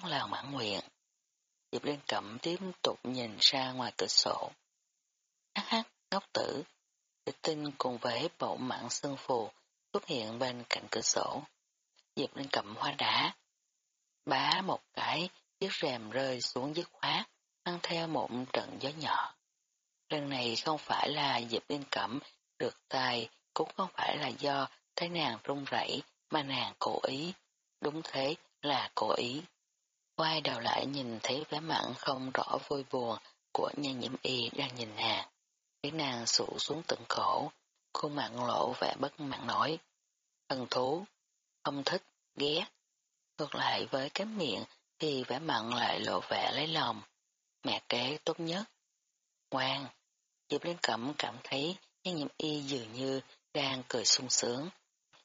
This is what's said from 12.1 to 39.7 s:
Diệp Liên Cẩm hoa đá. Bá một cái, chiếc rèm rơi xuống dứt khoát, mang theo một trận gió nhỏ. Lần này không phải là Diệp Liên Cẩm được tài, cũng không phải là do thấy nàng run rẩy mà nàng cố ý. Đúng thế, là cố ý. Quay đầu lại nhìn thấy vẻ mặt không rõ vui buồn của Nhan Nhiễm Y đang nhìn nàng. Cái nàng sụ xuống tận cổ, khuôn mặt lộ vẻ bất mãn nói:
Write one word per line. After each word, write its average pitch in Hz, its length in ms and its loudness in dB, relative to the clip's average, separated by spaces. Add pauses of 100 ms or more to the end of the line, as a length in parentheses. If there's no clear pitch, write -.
Diệp 143 200 -2
Liên 139 160 -6
Cẩm 107 240 0
hoa 143 160 -2
đá. 139 440 2 (880)
Bá 143 360 4
một 160 180 0 (140)
cái, 156 360 0 (300)
chiếc 196 120 0 (100)
rèm 120 280 0
rơi 127 320 0
xuống 139 340 -2
dứt 170 160 -2
khoát, 156 380 -2 (360)
mang 175 180 -2
theo 165 240 0
một 143 220 0 (240)
trận 107 260 0
gió 135 100 -2
nhỏ. 151 460 0 (720)
Lần 143 200 0
này 123 260 0
không 156 220 2
phải - 320 2
là 139 400 2
Diệp - 200 0
Liên 143 220 -2
Cẩm 113 280 0 (400)
được - 280 -2
tài, 127 420 0 (240)
cũng 156 240 2
không 190 160 2
phải - 240 2
là 147 100 0
do 135 400 0 (280)
thấy 175 140 -2
nàng 147 340 0
run 143 220 -2
rẩy - 380 0 (260)
mà 151 140 2
nàng 131 360 -2
cố - 240 0
ý. 151 300 0 (480)
Đúng 147 220 -2
thế, 139 320 0 (260)
là 127 340 0
cố 107 220 4
ý. 127 240 0 (760)
Quay 160 260 2
đầu 127 180 0
lại - 260 2
nhìn 127 380 -2
thấy 139 260 0
vẻ 151 100 -2
mặt 156 240 0 (140)
không 131 360 -2
rõ - 240 2 (100)
vui 139 240 -2
buồn 117 260 0 (360)
của - 240 2
Nhan 135 220 -2
Nhiễm 127 220 -4
Y 120 280 0
đang 131 260 -4
nhìn 110 200 -6
nàng. 110 320 0 (540)
Cái 147 100 -2
nàng 135 340 -2
sụ 113 220 4 (120)
xuống - 280 -2
tận 127 120 2 (100)
cổ, - 420 2 (420)
khuôn 147 220 -2
mặt 113 180 -2
lộ 120 460 2
vẻ - 200 2
bất 135 200 -2
mãn 135 280 -4
nói: 120 320 2 (720)